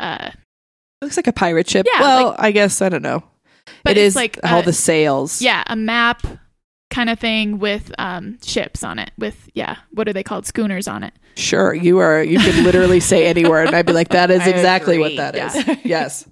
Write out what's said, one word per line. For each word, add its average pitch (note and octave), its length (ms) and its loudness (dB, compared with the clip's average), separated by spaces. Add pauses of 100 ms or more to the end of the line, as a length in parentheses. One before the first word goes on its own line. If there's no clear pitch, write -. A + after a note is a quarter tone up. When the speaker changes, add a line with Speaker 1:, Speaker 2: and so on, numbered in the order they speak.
Speaker 1:
uh, - 320 -10
Speaker 2:
It - 720 -20
looks C#4+ 120 -10
like F4 100 -4
a A#3 60 2
pirate E3 360 0
ship. F#3+ 240 0
Speaker 1:
Yeah, - 80 2
Speaker 2:
Well, C4 300 4
Speaker 1:
like, - 100 -8
Speaker 2:
I G#3+ 100 2
guess, G3+ 320 2
I F#3+ 60 2
don't E3 140 -2
know. C#3+ 200 -4 (600)
Speaker 1:
but G3 100 2
Speaker 2:
It G3+ 80 4
Speaker 1:
it's G#3 80 6
Speaker 2:
is F#3+ 80 0
Speaker 1:
like A#3 280 -4
Speaker 2:
all E3 160 2
Speaker 1:
a, - 20 2
Speaker 2:
the F3 100 0
sails. D3+ 720 0
Speaker 1:
yeah, A#3 240 0
a A#3 100 -8
map A#3 500 -2 (640)
kind A#3 200 -4
of A3+ 80 -4
thing A3 400 -4
with, G#3 400 -6
um, F#3 460 -10
ships - 400 -8
on F2 140 -10
it. - 200 -12
With, - 360 -12
yeah, - 220 -8 (140)
what G#3+ 160 -6
are G#3+ 60 -2
they G3 100 -6
called? - 240 -10
Schooners G3+ 400 -6
on G#2 160 -10
it. - 100 -14 (240)
Speaker 2:
Sure, - 380 0
you F3 240 4
are. D#3+ 240 4
You D#3 160 2
could F#3 180 4
literally F3+ 440 4
say E3+ 260 2
any E3+ 220 2
word, D#3+ 180 4
and E3+ 80 0
I'd E3+ 120 2
be F3 60 2
like, E3+ 180 0
"That F3+ 200 4
is F#3 100 4
Speaker 3:
<laughs> F3 60 0
I F#3 40 4
Speaker 2:
exactly F3+ 480 2
what D#3 140 0
Speaker 3:
agree. C#3+ 40 -8
Speaker 2:
that C#3 180 -6
is." A3 320 -6
Speaker 1:
Yeah. D#4+ 160 0
Speaker 2:
Yes. D#3 500 -4